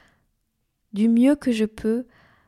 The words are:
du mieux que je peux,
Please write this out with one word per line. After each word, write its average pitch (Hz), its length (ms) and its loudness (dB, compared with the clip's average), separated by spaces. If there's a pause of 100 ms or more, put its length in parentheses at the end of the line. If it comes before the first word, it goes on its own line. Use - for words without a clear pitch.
(920)
du 214 160 0
mieux 247 260 4
que 277 160 -4
je 220 140 -2
peux, 220 400 -6 (420)